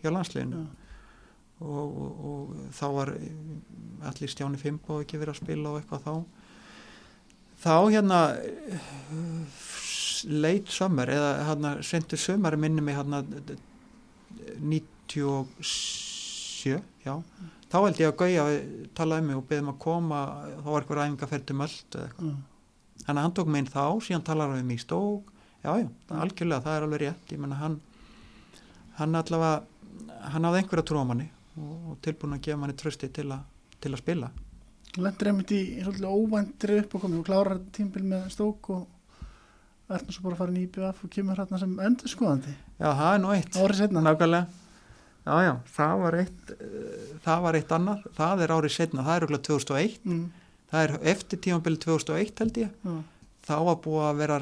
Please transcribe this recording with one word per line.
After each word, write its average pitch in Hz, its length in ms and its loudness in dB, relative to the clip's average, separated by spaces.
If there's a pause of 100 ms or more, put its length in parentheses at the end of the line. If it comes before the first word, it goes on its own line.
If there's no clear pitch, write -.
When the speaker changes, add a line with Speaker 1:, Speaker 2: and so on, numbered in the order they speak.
Speaker 1:
hjá 156 80 0
landsliðinu. 160 540 -2
Speaker 2:
Já. - 20 -10 (920)
Speaker 1:
Og, 147 380 -6
og, 139 260 -8
og 143 320 -8 (160)
þá - 220 -6
var, 139 160 0
eh, 156 1000 -12
allir 139 220 -8
Stjáni 139 280 -4
Finnboga 151 460 -4
ekki 151 140 -8
verið 151 160 -6
að - 80 -14
spila 151 280 -4
og 147 120 -6
eitthvað 143 200 -8
þá. 160 220 -4 (1400)
Þá 160 140 4 (160)
hérna, 196 280 6 (200)
eh, 160 1040 -8 (840)
late 156 420 2
summer, 160 360 2
eða 143 260 2 (140)
hérna, 147 260 0 (100)
seintu 160 340 -2
sumar 180 400 2
minni 156 240 4
mig 147 160 0
hérna, 143 220 -2 (320)
eh, 135 60 -10 (1040)
níutíu 151 680 -2
og 135 200 0 (120)
sjö, - 1200 -4 (240)
já. 135 120 -6
Speaker 2:
Mm. 170 340 -12 (200)
Speaker 1:
Þá 170 140 2
held 190 140 4
ég 156 140 6
að 151 40 -2
Gauja 180 280 4 (500)
talaði 160 260 0
um 160 60 2
mig 135 100 0
og 131 120 -6
beðið 147 160 0
mig 143 100 -4
að 139 40 -16
koma, 160 420 0 (360)
þá 147 80 -12
var 147 180 2
einhver 147 220 -2
æfingaferð 143 420 -4
til 135 100 -4
Möltu - 420 -6
eða - 100 -8
eitthvað. 160 220 -6
Speaker 2:
Mm. 143 60 -4 (680)
Speaker 1:
Þannig 143 140 0
að 143 40 0
hann 170 120 2
tók 180 120 2
mig 147 120 2
inn 139 140 -2
þá, 139 100 0 (180)
síðan 180 240 -2
talar 156 260 0
hann 131 100 -2
um 123 60 -2
mig 120 120 -2
í 120 80 -10
Stók. 202 360 -2 (420)
Já, 156 120 0
já, 214 120 0 (200)
Speaker 2:
Mm. 156 140 -4
Speaker 1:
algjörlega, 170 400 0
það 156 140 0
er 151 100 0
alveg 147 140 0
rétt. 151 320 -4
Ég 147 60 -8
meina, 139 180 -4
hann, 151 240 -2 (1120)
hann 156 200 0
allavega, 165 480 2 (600)
hann 156 220 -2
hafði 180 180 4
einhverja 170 240 0
trú 151 160 0
á 131 40 0
manni 123 220 0 (300)
og, 160 320 -10
og 139 120 -12
tilbúinn 151 360 -4
að - 40 -8
gefa 147 160 -2
manni 143 160 -4
trausti 143 380 -6
til 147 200 -6
að, 135 80 -6 (400)
til 143 120 -4
að 131 60 -6
spila. 151 320 -2 (640)
Speaker 2:
Lentir 196 320 0
einmitt 196 220 2
í 190 320 0
svolítið 190 260 -4
óvæntri 208 720 2
uppákomu 190 360 -2
og 170 80 -4
klárar 190 320 4
þetta 185 140 -12
tímabil 190 320 -2
með 190 260 -2
Stók 208 400 -2
og 180 160 -4 (1040)
ert 185 160 -4
nú 180 60 -8
svo 180 100 -12
bara 180 140 -2
farin 180 200 0
í 180 60 0
I 180 40 -2
B 185 140 -8
V 190 80 -2
og 185 220 -8
kemur 190 260 0
hérna 190 220 -2
sem 185 180 -2
endurskoðandi. 190 760 2 (260)
Speaker 1:
Já, 151 140 2
það 156 200 4
er 208 40 6
nú 185 160 2
eitt. - 220 0
Speaker 2:
Ári 196 180 6
seinna. 190 260 4
Speaker 1:
Nákvæmlega. 165 460 6 (840)
Já, 143 160 4
já, 160 80 6 (240)
það 156 240 4
var 170 160 2
eitt, - 400 -2
eh, - 640 -10
það 170 220 2
var 165 160 4
eitt 147 180 0
annað. 196 280 0 (120)
Það 175 260 2
er 160 140 4
árið 151 160 4
seinna, 143 320 0
það 160 120 4
er 165 100 2
örugglega 143 180 0
tvö 151 140 4
þúsund 135 120 -4
og 139 120 2
eitt. 226 220 0
Speaker 2:
Mm. 170 220 0 (460)
Speaker 1:
Það 156 120 4
er 147 140 0 (140)
eftir 196 320 -4
tímabilið 170 400 2
tvö 165 120 4
þúsund - 180 0
og 160 40 0
eitt, 208 200 -2
held 226 180 0
ég. 220 140 0 (140)
Speaker 2:
Já. 170 120 -2 (520)
Speaker 1:
Þá 151 60 2 (100)
var 170 120 6
búið 156 280 0
að 147 140 2
vera 147 240 2